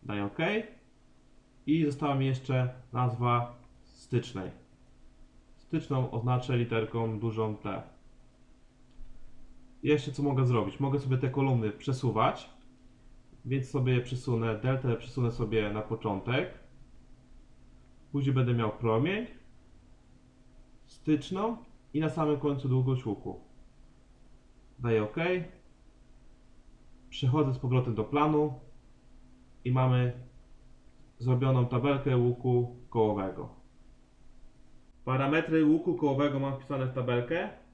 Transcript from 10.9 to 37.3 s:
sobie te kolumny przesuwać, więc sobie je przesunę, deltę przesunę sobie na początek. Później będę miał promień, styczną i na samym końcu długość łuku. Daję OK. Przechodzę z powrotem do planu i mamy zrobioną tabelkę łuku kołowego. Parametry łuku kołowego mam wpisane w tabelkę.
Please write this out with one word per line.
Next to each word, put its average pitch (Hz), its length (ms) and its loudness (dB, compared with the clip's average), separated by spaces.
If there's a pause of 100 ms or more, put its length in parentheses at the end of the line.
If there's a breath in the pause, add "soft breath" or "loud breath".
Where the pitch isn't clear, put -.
sobie 131 180 0
te 127 120 0
kolumny 123 420 2
przesuwać, 123 800 -2 (960)
więc 127 240 -2
sobie 127 240 2
je 123 80 4
przesunę, 113 580 -2
deltę 131 360 0
przesunę 120 360 -2
sobie 107 420 0
na 110 80 -2
początek. 110 760 -2 (1500)
Później 139 240 2
będę 123 180 4
miał 113 180 2
promień, 151 560 2 (1600)
styczną 185 720 -2 (360)
i 147 60 0
na 156 100 0
samym 151 300 0
końcu 135 300 -2
długość 127 360 2
łuku. 101 340 -6 (1400)
Daję 113 240 2
OK. - 120 -6 (1900)
Przechodzę 135 440 0
z 127 60 -6
powrotem 123 360 0
do 110 80 -2
planu 151 560 0 (1040)
i 127 60 0
mamy 127 420 4 (1080)
zrobioną 127 460 2
tabelkę 131 520 0
łuku 120 580 2 (140)
kołowego. 101 600 0 (1600)
Parametry 151 600 2
łuku 160 300 4
kołowego 139 440 2
mam 135 160 -2
wpisane 131 300 -4
w 127 80 -4
tabelkę. 127 560 0 (240)